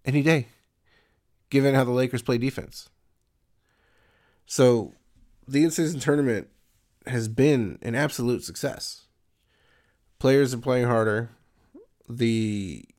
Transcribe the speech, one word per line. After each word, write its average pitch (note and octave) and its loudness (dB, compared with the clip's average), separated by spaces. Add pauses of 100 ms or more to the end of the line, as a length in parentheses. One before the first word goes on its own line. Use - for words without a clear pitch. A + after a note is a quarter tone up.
any C#3 0
day, D3+ 2 (1000)
given C3+ 2
how C3+ 4
the B2 -2
Lakers B2+ -2
play B2 0
defense. - -8 (1600)
So B2 2 (520)
the C#3 2
in-season D#3+ 0
tournament C3+ 0 (580)
has A#2 -4
been B2 2
an A#2 -6
absolute B2 -2
success. - -10 (1160)
Players C3+ 4
are B2 -6
playing B2+ 0
harder. A2+ 0 (760)
The A2 -2 (140)